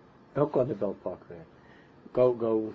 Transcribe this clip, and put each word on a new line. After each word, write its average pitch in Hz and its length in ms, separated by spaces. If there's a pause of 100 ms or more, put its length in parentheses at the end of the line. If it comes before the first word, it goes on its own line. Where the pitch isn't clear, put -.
(360)
Don't 147 160
go 135 100
on 123 60
the 117 80
Belt 101 280
Parkway. 87 380 (720)
Go, 123 200
go 110 420